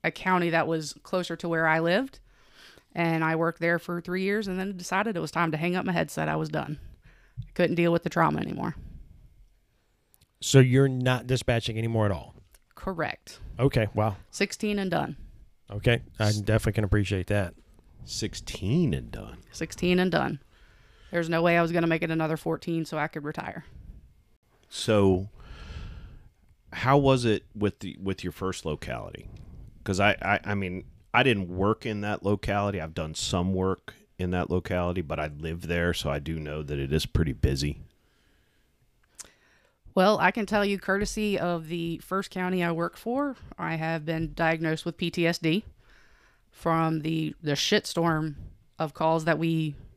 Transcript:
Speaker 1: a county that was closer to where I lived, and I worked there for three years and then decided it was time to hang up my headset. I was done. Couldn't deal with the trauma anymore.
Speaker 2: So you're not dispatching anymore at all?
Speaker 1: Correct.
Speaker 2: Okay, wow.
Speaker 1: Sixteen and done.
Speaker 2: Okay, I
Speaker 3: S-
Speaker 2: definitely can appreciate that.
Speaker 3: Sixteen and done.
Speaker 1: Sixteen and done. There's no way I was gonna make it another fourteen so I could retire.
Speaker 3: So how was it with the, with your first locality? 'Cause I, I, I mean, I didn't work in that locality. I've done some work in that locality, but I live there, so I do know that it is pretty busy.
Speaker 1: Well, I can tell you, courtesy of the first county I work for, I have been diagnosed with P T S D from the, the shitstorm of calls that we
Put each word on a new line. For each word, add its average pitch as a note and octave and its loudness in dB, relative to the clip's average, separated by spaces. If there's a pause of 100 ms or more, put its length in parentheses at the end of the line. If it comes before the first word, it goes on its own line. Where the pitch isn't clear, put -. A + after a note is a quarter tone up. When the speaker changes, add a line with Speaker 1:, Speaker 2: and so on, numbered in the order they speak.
Speaker 1:
a E3 0
county F3 2
that E3 2
was D#3+ -2
closer F3+ -4
to F3 -6
where E3 2
I D#3+ 4
lived, F#3 0 (760)
and E3 2
I D#3+ 2
worked E3 0
there E3+ 2
for E3+ -6
three F3+ -4
years G3+ 0
and F#3 -2
then F#3+ -4
decided F#3+ -2
it E3+ -2
was D#3 -4
time E3 2
to D#3 -2
hang F3 0
up F#3 -2
my F#3+ 0
headset. D#3 0
I D#3 0
was D#3 -2
done. D3+ -4 (760)
Couldn't F3 2
deal E3+ 4
with E3+ 2
the E3 -4
trauma D#3 2
anymore. - -6 (1700)
Speaker 2:
So - 8
you're C3 8
not B2+ 0
dispatching A#2 0
anymore A2+ 2
at G2+ 4
all? - -6 (380)
Speaker 1:
Correct. - -6 (200)
Speaker 2:
Okay, A#2+ 4
wow. G#2+ 2 (160)
Speaker 1:
Sixteen G3+ -2
and F#3+ -2
done. D3+ -2 (540)
Speaker 2:
Okay, A#2 2 (180)
I G#2+ 4
Speaker 3:
S- G#2+ 2
Speaker 2:
definitely G#2+ 2
can G#2+ 0
appreciate G2 2
that. G2+ 0 (520)
Speaker 3:
Sixteen A2+ -2
and A#1 -8
done. - -12 (140)
Speaker 1:
Sixteen F3+ 0
and F#3 2
done. C#3+ 0 (720)
There's E3 -2
no E3 2
way E3+ 6
I - 6
was E3 2
gonna E3+ 2
make E3 2
it E3 -2
another D#3+ 0
fourteen E3 -4
so D#3 -8
I D3+ -2
could D3+ -10
retire. - -10 (1000)
Speaker 3:
So G2 4 (1400)
how C3+ 4
was C3+ 6
it A2 2 (100)
with G2+ -2
the, - -8
with F#2+ -4
your F2+ -4
first F#2+ -6
locality? A#1+ -8 (540)
'Cause F#2+ 0
I, G2+ 6
I, G2 2
I G2+ -4
mean, F#2 -6 (280)
I B2 4
didn't G2+ 2
work G2+ 2
in G#2+ -4
that G#2 -4
locality. G2+ 0
I've D#2+ -10
done D#2 -6
some F#2 0
work F#2 -2 (240)
in F2+ -2
that F2+ 0
locality, F2+ 0
but D2+ -4
I D2+ -2
live D#2+ -8
there, E2+ 2
so D2+ -4
I C#2+ -2
do D#2+ -4
know D2+ -6
that C#2+ -4
it C#2 -2
is D#2 2
pretty D#2 0
busy. C#2 0 (2000)
Speaker 1:
Well, G3 6
I F3+ 4
can G#3+ -4
tell G#3 2
you, G3+ 0
courtesy G3+ -2
of E3+ -2
the E3 -4
first F#3+ -6
county F#3 0
I E3+ 0
work E3+ -4
for, C4+ -4 (220)
I E3 -4
have D#3+ -4
been D#3+ -4
diagnosed D#3+ 0
with E3+ -4
P F3 -2
T E3 2
S E3+ 2
D E3 2 (840)
from D#3+ 0
the, D#3+ -2
the D3 0
shitstorm D#3+ 2 (440)
of D#3 -4
calls D#3+ 2
that D#3 4
we D#3+ 0 (220)